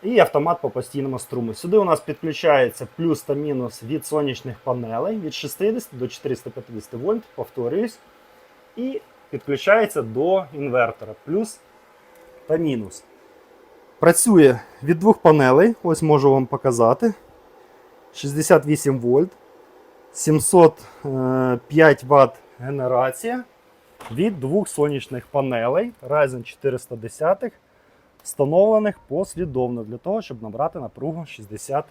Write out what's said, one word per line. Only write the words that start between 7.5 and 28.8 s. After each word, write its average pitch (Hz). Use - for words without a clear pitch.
І 262
підключається 151
до 151
інвертора, 123
плюс 208
та 156
мінус. 131
Працює 156
від 160
двох 196
панелей, 156
ось 165
можу 143
вам 135
показати. 127
Шістдесят 147
вісім 143
вольт, 127
сімсот 156
п'ять 151
ватт 131
генерація 131
від 170
двох 160
сонячних 139
панелей 139
Ryzen 135
чотириста 127
десятих, 156
встановлених 202